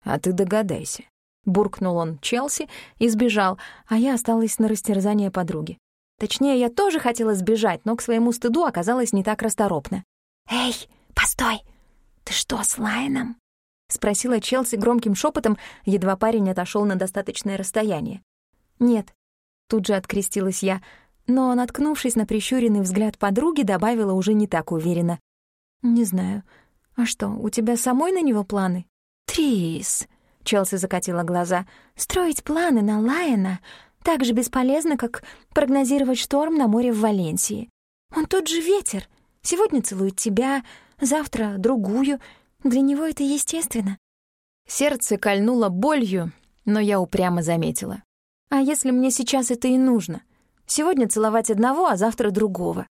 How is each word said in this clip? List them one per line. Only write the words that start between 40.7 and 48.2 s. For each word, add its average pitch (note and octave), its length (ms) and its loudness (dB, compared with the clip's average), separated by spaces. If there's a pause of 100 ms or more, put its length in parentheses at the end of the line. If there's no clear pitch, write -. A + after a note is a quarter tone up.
завтра — A#3+ 560 -2
другую. A#3+ 600 0 (460)
Для B3+ 160 4
него C#4 240 2
это D#4 180 -4
естественно». C#4 760 -2 (680)
Сердце C4+ 520 -2
кольнуло G#3 500 2
болью, F#3+ 640 0 (320)
но G#3 160 2
я G3+ 180 2
упрямо F3+ 440 0
заметила. E3 600 -2 (460)